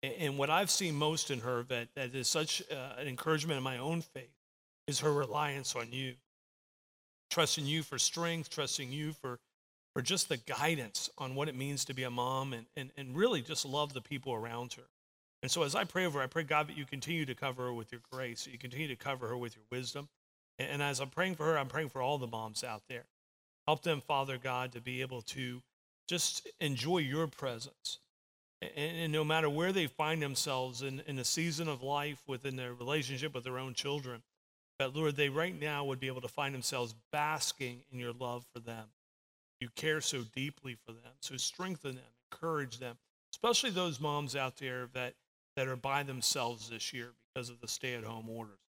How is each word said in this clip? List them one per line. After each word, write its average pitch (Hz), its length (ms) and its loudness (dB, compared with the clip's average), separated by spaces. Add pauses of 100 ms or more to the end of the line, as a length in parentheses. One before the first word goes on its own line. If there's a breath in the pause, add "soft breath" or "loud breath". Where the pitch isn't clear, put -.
A-, 135 220 -2
and 139 120 2
what 139 120 4
I've 175 200 6
seen 170 260 4
most 151 360 2
in 127 80 0
her 120 300 0
that, 120 260 -2
that 127 180 -4
is 131 160 0
such, 160 320 2 (100)
uh, 131 280 -6
an 147 80 -4
encouragement 151 500 2
in 131 60 0
my 131 140 0
own 160 240 0
faith 131 280 -12 (580)
is 139 140 0
her 151 100 6
reliance 143 640 2
on 117 160 -4
you, 127 220 -2 (1160)
trusting 156 360 4
you 156 180 2
for 139 160 -4
strength, 165 500 2
trusting 139 400 -2
you 151 220 -2
for, 127 260 -6 (560)
for 135 80 2
just 180 280 2
the 147 80 2
guidance 131 800 0
on 131 180 -4
what 147 140 2
it 127 80 -6
means 135 260 0
to 139 100 -4
be 127 100 -2
a 127 60 0
mom 131 440 2
and, 117 120 -8 (120)
and, 135 180 -6
and 135 220 -6
really 202 240 6
just 147 240 -2
love 143 260 0
the 131 80 -6
people 131 320 -4
around 117 420 -4
her. 127 100 -16 (600)
And - 80 0
so 170 120 4
as 143 120 2
I 220 80 4
pray 185 220 2
over 147 140 2
her, 135 40 4
I 131 40 0
pray, 165 160 0
God, 151 260 4
that 156 80 -8
you 143 80 -4
continue 147 400 -2
to 131 100 -4
cover 131 280 -2
her 123 100 -2
with 113 180 -8
your 120 80 -10 (120)
grace, 127 340 -6
that 143 60 -12
you 120 60 -14
continue 135 300 -4
to 135 80 -2
cover 127 320 -2
her 120 100 -2
with 120 200 -4
your - 140 -20
wisdom. 127 360 -6 (500)
And, 131 120 0
and 143 120 0
as 139 200 2
I'm 139 80 -4
praying 180 260 2
for 156 120 -2
her, 160 100 6
I'm 139 100 2
praying 139 220 -2
for 131 120 -4
all 139 160 4
the 127 100 -2
moms 110 360 -4
out 110 240 -6
there. 123 160 -8 (640)
Help 151 160 4
them, 156 160 2
Father 135 420 2
God, 127 300 0
to 123 100 -8
be 127 200 -4
able 131 220 -4
to 127 380 -6 (460)
just - 400 0 (140)
enjoy 147 380 4
your 151 280 2
presence. 131 720 -6 (640)
And, 78 100 -6 (280)
and 165 140 2
no 156 120 6
matter 156 240 6
where 170 240 4
they 180 140 4
find 156 340 2
themselves 131 600 0
in, 135 260 -4
in 139 120 -2
a 123 60 0
season 165 420 2
of 135 160 -2
life 143 420 0
within 131 300 -2
their 123 180 -4
relationship 135 600 0
with 123 80 -4
their 127 160 -2
own 131 140 -4
children, 131 480 -2 (580)
that, 135 160 2
Lord, 151 200 4
they 143 140 6
right 160 300 0
now 147 260 0
would 131 140 0
be 131 80 -2
able 127 140 -4
to 120 60 -6
find 139 260 -2
themselves 123 400 -2 (180)
basking 147 720 0 (100)
in 127 80 -6
your 120 140 -2
love 123 400 -4
for 123 60 -10
them. 113 260 -10 (760)
You 123 160 -6
care 156 260 2
so 135 200 0 (140)
deeply 135 500 -6
for 113 80 -16
them. 117 260 -20
So - 180 -8
strengthen 160 580 -4
them, 127 80 -16 (280)
encourage 147 460 -2
them, 123 180 -8 (380)
especially 240 380 4
those 175 280 0
moms 147 360 0
out 131 220 -2
there 127 360 -4
that, 127 220 -4 (400)
that 131 120 2
are 131 80 0
by 139 280 2
themselves 123 680 0
this 113 240 -6
year 123 160 -6 (240)
because 123 160 -4
of 120 100 -14
the 120 80 -10
stay-at-home 113 600 -4
orders. 113 300 -8 (180)